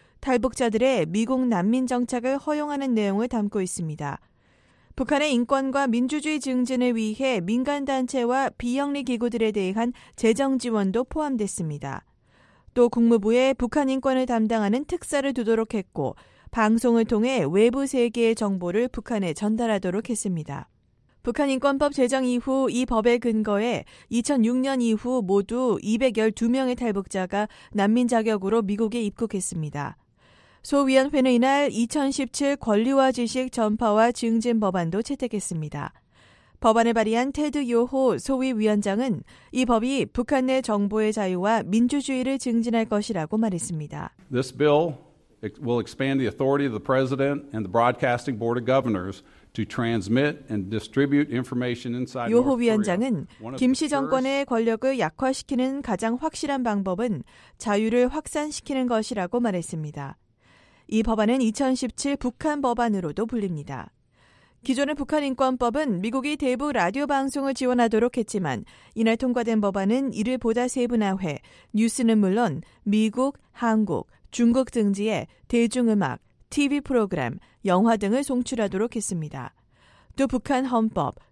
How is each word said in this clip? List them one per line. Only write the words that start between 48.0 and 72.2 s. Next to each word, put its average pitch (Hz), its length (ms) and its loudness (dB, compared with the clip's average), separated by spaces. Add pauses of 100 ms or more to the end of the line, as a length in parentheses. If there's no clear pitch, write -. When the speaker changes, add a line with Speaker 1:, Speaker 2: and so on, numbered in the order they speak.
Speaker 2:
board 117 240 -2
of 117 60 -8
governors 110 560 0 (300)
to 107 120 -2
transmit 117 840 -2
and 98 180 -4
distribute 139 640 0
information 123 600 -4
inside 127 360 -6
Speaker 1:
요호 254 220 4
Speaker 2:
North - 0 -
Korea. 233 160 0
Speaker 1:
위원장은 208 560 0 (160)
Speaker 2:
One 233 140 -10
of - 20 -10
Speaker 1:
김씨 262 320 2
Speaker 2:
the 294 80 0
first 269 160 -2
Speaker 1:
정권의 269 320 0
권력을 233 540 0
약화시키는 262 840 -2
가장 233 400 -2
확실한 285 400 -4
방법은 202 600 -2 (340)
자유를 220 520 2
확산시키는 294 760 -4
것이라고 220 540 -2
말했습니다. 160 800 -6 (760)
이 220 100 4
법안은 226 380 2
이천십칠 262 760 -2
북한 294 440 -4
법안으로도 226 640 0
불립니다. 170 640 -6 (720)
기존의 277 320 -2
북한 294 280 -2
인권법은 254 800 0
미국이 254 360 -2
대북 269 360 -2
라디오 233 340 0
방송을 269 460 -2
지원하도록 247 640 2
했지만 175 460 -4 (300)
이날 226 240 2
통과된 233 420 0
법안은 202 540 0
이를 226 240 -2
보다 240 300 0
세분화해 208 720 -2 (340)
뉴스는 226 460 4
물론 190 420 2 (220)